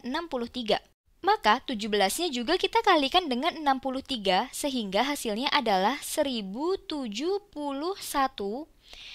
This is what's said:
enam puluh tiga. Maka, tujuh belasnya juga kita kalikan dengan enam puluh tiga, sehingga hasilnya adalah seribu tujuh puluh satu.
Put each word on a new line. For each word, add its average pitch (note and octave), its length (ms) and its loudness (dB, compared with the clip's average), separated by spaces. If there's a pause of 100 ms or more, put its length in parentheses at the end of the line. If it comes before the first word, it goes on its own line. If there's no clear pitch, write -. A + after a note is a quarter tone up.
enam D#4+ 240 -4
puluh A#3+ 160 -4
tiga. A3+ 320 -2 (420)
Maka, D4+ 480 4
tujuh G#3+ 240 -4
belasnya G#3+ 400 2
juga B3 240 0
kita F#4+ 240 2
kalikan F4 480 4
dengan B3+ 240 0
enam C#4 240 2
puluh C4 240 -4
tiga, G#3 560 0
sehingga A3+ 480 0
hasilnya B3+ 480 -2
adalah A3+ 480 2
seribu C#4 880 -2
tujuh D4+ 640 -4
puluh D4 480 -4
satu. C4 640 -2 (500)